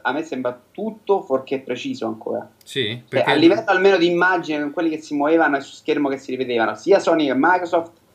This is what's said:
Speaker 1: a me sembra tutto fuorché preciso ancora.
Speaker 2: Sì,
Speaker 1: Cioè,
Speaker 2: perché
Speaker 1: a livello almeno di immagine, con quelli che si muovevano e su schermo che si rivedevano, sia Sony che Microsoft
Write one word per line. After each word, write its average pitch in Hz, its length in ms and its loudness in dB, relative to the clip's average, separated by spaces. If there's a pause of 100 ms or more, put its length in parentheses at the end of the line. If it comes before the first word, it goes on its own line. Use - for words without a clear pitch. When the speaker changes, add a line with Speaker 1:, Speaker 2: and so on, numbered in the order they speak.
Speaker 1:
a 123 100 -2
me 151 120 -4
sembra 127 360 -6 (120)
tutto 196 500 -2
fuorché 131 380 -4
preciso 123 460 -8
ancora. 110 440 -8 (140)
Speaker 2:
Sì, 127 240 -4
Speaker 1:
Cioè, 120 200 -10
Speaker 2:
perché 131 220 0
Speaker 1:
a 143 40 2
livello 165 320 6
almeno 190 300 4
di 170 140 2
immagine, 175 500 0
con 147 120 -4
quelli 165 180 -2
che 156 120 -8
si - 120 -8
muovevano 147 440 2
e - 20 -4
su - 140 -16
schermo 147 340 -2
che 135 80 -2
si 135 140 -14
rivedevano, 120 460 -2
sia 190 220 2
Sony 165 280 2
che 131 100 0
Microsoft 170 560 0 (220)